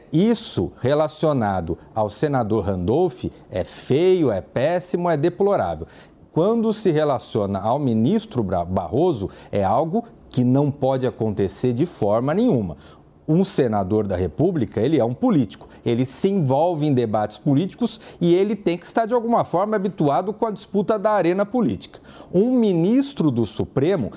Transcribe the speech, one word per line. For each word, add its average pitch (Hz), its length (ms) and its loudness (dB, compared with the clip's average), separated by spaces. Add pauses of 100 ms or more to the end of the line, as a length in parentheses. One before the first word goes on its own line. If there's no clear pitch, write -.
(120)
isso 190 680 0
relacionado 127 1000 0 (160)
ao 107 140 0
senador 113 560 0
Randolph 101 600 0 (240)
é 95 140 -4
feio, 160 680 0
é 95 80 -2
péssimo, 175 680 -2
é 160 80 2
deplorável. 139 680 0 (440)
Quando 220 420 2
se 196 180 0
relaciona 120 680 0
ao 113 200 0
ministro 127 640 0
Bra-, 90 220 -2
Barroso, 98 640 -2 (200)
é 101 120 0
algo 156 400 0 (260)
que 127 140 0
não 135 260 2
pode 131 380 -2
acontecer 110 640 -2
de 143 140 -2
forma 120 480 0
nenhuma. 135 420 0 (500)
Um 165 160 4
senador 107 640 0
da 95 120 -4
República, 160 640 -2
ele 147 180 2
é - 60 2
um 123 80 -2
político. 165 540 0 (160)
Ele 120 220 0
se - 240 -2
envolve 156 560 0
em 147 80 2
debates 107 440 0
políticos 185 640 -2 (220)
e 175 140 4
ele 208 200 2
tem 175 220 -2
que - 80 -14
estar, 226 220 -2
de 220 60 -4
alguma 226 300 2
forma, 202 320 -2
habituado 185 580 0
com 220 120 -4
a 220 60 -2
disputa 202 480 -2
da 214 120 0
arena 196 340 2
política. 196 540 -2 (320)
Um 214 200 2
ministro 214 800 2
do 117 140 0
Supremo, 135 720 -2